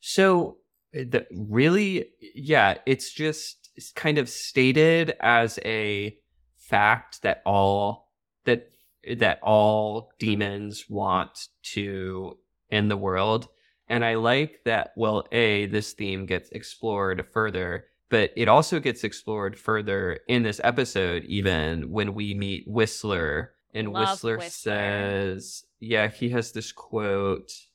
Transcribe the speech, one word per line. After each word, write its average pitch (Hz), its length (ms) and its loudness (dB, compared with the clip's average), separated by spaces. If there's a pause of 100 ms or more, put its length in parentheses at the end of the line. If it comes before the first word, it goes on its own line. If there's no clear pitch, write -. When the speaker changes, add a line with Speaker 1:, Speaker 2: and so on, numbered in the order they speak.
Speaker 1:
So, 190 560 2 (340)
the, 131 400 -4
really, 156 760 2 (100)
yeah, 131 640 2
it's - 280 -2
just, 151 460 -6 (200)
it's - 120 -20
kind 151 260 0
of 127 100 -2
stated 156 920 2
as 117 460 4
a 104 500 -4 (420)
fact - 680 2
that 98 240 0
all, 101 640 2 (340)
that, 120 240 0 (480)
that 107 240 2
all 107 760 4
demons 104 680 -4
want 98 600 -4 (160)
to 95 760 -8 (340)
end 104 200 2
the 101 60 -2
world. 101 500 0 (420)
And 117 160 0
I 113 100 2
like 127 500 0
that, 113 300 -2
well, 107 360 0
A, 107 340 2
this 104 280 -4
theme 95 340 -6
gets 90 240 -4
explored 101 840 -4
further, 92 520 -4 (240)
but 107 280 2
it - 100 2
also 151 320 6
gets 127 240 -4
explored 104 540 -6
further 98 720 -2
in 120 160 2
this 107 200 -4
episode, 98 640 0
even 82 680 -2
when 101 220 -2
we 104 220 -6
meet 98 320 -6
Whistler. 98 840 -2 (200)
And 107 180 -6
Speaker 2:
Love 98 200 -2
Speaker 1:
Whistler 113 260 -4
Speaker 2:
Whistler. - 360 -8
Speaker 1:
says, 101 920 -4 (160)
yeah, 110 280 0
he 117 220 -4
has 120 220 -4
this - 200 -10
quote. 98 800 -2 (240)